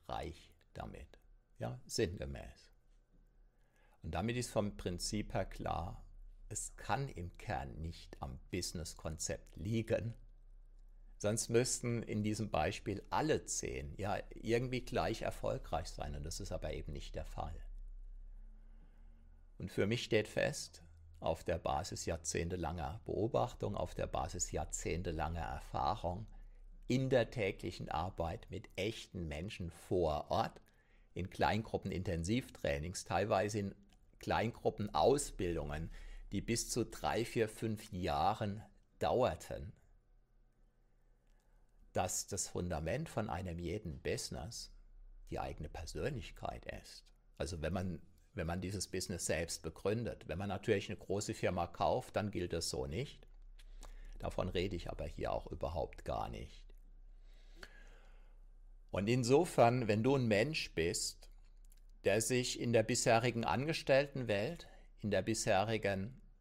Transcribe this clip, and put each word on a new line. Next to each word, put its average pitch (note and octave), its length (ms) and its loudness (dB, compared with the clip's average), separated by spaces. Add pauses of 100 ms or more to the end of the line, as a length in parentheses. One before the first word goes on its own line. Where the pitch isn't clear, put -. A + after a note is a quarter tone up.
reich C2+ 440 -8 (220)
damit. - 440 -12 (400)
Ja, A#2+ 280 -6
sinngemäß. - 840 -2 (1300)
Und D#2 100 -6
damit G#2+ 240 0
ist B2 140 -2
vom G#2 260 0
Prinzip - 580 -2
her F#2+ 120 0
klar, - 580 -4 (440)
es - 280 -8
kann C3+ 320 -2
im F2 300 -8
Kern C2+ 420 -6
nicht - 400 -8
am C2 180 -8 (120)
Businesskonzept - 1040 -6
liegen, A2+ 580 0 (1040)
sonst G#2+ 300 0
müssten A#2+ 540 4
in G#2+ 200 0
diesem G#2+ 280 0
Beispiel F#2+ 600 0
alle C3 360 4
zehn - 500 -4
ja G2 220 0 (160)
irgendwie A#2 500 0
gleich F#2+ 380 0
erfolgreich - 640 0
sein C#2+ 260 -4
und C#2+ 100 -4
das D#2+ 160 -4
ist G2+ 120 -6
aber D#2 200 -2
eben D2+ 200 -6
nicht C#2 220 -8
der D#2 100 -4
Fall. D#2 300 -6 (2000)
Und F#2 140 -6
für G#2 140 2
mich A#2 180 0
steht G#2+ 240 4
fest, - 540 0 (360)
auf - 240 0
der E2+ 160 0
Basis - 460 -2
jahrzehntelanger E2+ 1000 -2
Beobachtung, A2 680 0
auf - 200 -2
der - 120 0
Basis - 460 -2
jahrzehntelanger D#2+ 880 -2
Erfahrung, E2+ 840 -2 (600)
in C3 220 2
der A#2 200 6
täglichen G2+ 580 -2
Arbeit E2+ 640 -2
mit F#2+ 260 -8
echten F#2+ 500 -4
Menschen E2 440 -6
vor D#2 600 2
Ort, F2+ 300 2 (540)
in F2 160 -2
Kleingruppen G2 600 2
Intensivtrainings, F2 1120 0
teilweise G#2 540 4
in G2 160 -2 (460)
Kleingruppen G#2 720 0
Ausbildungen, E2 960 4 (420)
die G2 100 0
bis A#2 260 0
zu A#2 160 2
drei, G2 400 0
vier, A2+ 240 2
fünf A2 440 -4
Jahren F#2 720 2 (360)
dauerten, E2+ 720 2 (2250)
dass - 340 0
das - 220 -2
Fundament F2 600 0
von A2 220 -4
einem E2+ 280 -4
jeden E2+ 440 -4
Business - 720 -6 (580)
die - 80 -4
eigene D2 300 -6
Persönlichkeit - 1000 -6 (160)
ist. - 220 -18 (340)
Also D2+ 240 -4
wenn D#2+ 100 0
man, F#2 300 -2 (320)
wenn E2+ 120 -2
man F2 140 0
dieses F#2 280 -2
Business F2+ 380 -4
selbst E2+ 360 0
begründet. G2+ 640 -2
Wenn E2 100 -2
man G2+ 100 -2
natürlich G2 400 2
eine - 100 -6
große - 340 0
Firma F2+ 340 2
kauft, F2+ 500 2
dann G2+ 140 2
gilt F2+ 220 -2
das E2 160 0
so C2 180 -2
nicht. F#2 400 -6 (920)
Davon F2 300 -2
rede F#2 280 0
ich - 140 -6
aber - 160 -6
hier - 260 -4
auch - 140 -2
überhaupt - 580 -4
gar A1 240 -2
nicht. - 460 -12 (2250)
Und G2 180 4
insofern, B2+ 800 8
wenn G#2+ 140 6
du C3 140 8
ein B2+ 100 4
Mensch - 480 4
bist, - 560 0 (720)
der G#2 160 6
sich B2 400 2
in A#2+ 120 2
der A2+ 100 10
bisherigen A#2 640 6
Angestelltenwelt, C3+ 1200 2 (340)
in G#2+ 100 0
der F#2+ 120 6
bisherigen G#2 1000 2 (200)